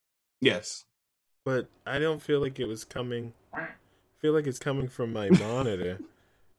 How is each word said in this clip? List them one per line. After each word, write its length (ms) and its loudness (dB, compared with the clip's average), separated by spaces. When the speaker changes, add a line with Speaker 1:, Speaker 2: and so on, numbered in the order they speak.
Speaker 1:
Yes. 440 0
Speaker 2:
But 240 -2
I 140 -2
don't 240 0
feel 180 4
like 200 -2
it 60 -2
was 180 -6
coming. 480 -6
I 140 -8
feel 120 4
like 140 2
it's 140 -2
coming 280 -2
from 240 -4
my 180 0
Speaker 1:
<laughs> 0 -
Speaker 2:
monitor 680 2